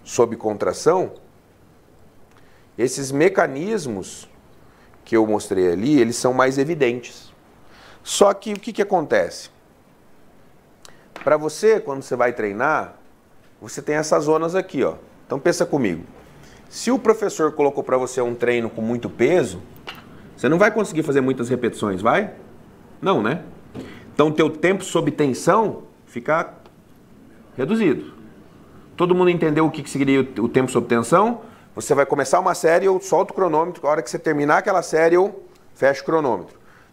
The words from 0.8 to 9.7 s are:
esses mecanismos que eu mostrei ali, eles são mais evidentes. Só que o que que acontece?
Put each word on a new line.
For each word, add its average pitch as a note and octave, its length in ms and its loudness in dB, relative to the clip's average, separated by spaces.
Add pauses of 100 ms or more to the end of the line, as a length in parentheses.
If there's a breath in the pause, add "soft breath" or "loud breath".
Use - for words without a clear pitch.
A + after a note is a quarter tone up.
esses C3 320 -2
mecanismos D3+ 1200 -2 (760 soft breath)
que A2+ 120 0
eu A2+ 100 6
mostrei F#2+ 460 0
ali, B2+ 280 2
eles A#2 140 2
são B2+ 180 0
mais C3 260 2
evidentes. C3+ 760 -4 (680 loud breath)
Só - 280 2
que G#3 200 -8
o G3+ 80 -8
que A3+ 120 -12
que G#3 100 -4
acontece? A#2+ 680 -2 (1700 soft breath)